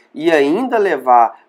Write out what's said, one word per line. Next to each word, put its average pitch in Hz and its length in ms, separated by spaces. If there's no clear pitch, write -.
e 160 160
ainda 175 480
levar 127 720